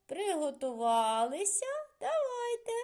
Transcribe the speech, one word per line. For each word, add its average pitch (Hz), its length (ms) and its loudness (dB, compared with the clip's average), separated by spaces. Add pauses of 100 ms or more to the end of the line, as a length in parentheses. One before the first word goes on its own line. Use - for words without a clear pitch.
Приготувалися? 262 1600 0 (340)
Давайте. 480 720 0 (120)